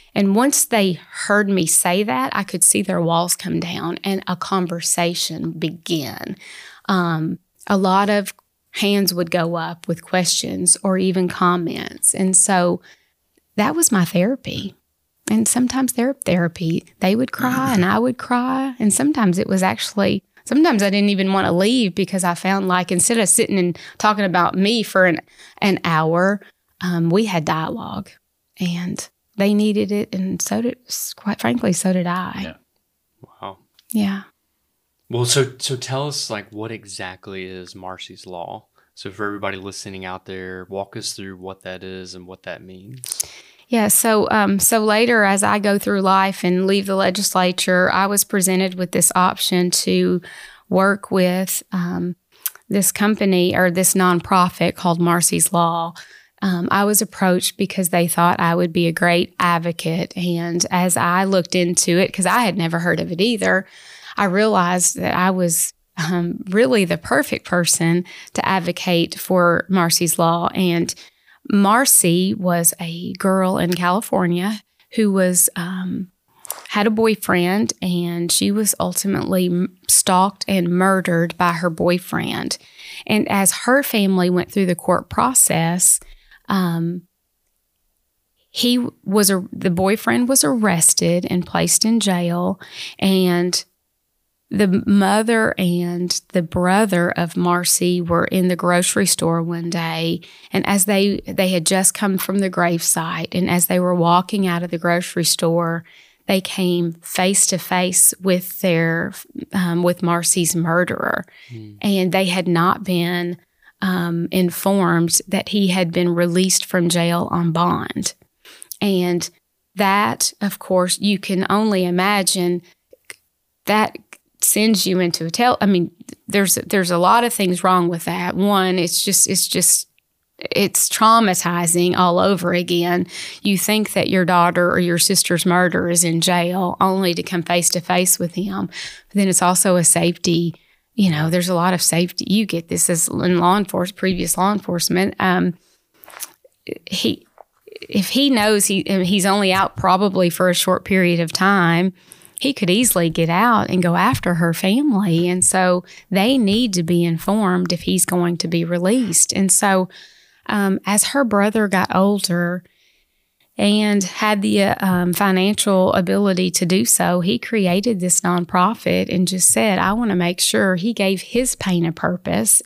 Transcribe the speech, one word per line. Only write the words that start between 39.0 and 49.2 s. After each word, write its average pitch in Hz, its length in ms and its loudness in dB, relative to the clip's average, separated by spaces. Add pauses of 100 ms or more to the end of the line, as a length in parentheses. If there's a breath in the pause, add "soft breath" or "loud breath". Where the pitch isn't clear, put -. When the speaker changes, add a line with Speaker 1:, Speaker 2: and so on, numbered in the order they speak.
Speaker 2:
for 104 160 -8
everybody 101 320 -6
listening 95 480 -14
out 92 180 -12
there, 92 460 -12
walk 98 260 -8
us - 160 -10
through 95 240 -14
what 92 280 -16
that 92 200 -12
is 92 300 -14
and 90 120 -20
what 92 180 -20
that 90 180 -14
means. 101 640 -12 (440 loud breath)
Speaker 1:
Yeah, 220 200 0
so, 220 420 2
um, 202 280 0
so 226 240 2
later, 220 420 2
as 196 180 2
I 208 160 2
go 202 200 0
through 202 220 -2
life 190 420 2
and 185 240 2
leave 196 200 2
the 190 100 -2
legislature, 185 960 0
I 190 140 2
was 202 180 0
presented 185 520 0
with 180 160 -6
this 180 220 0
option 180 580 0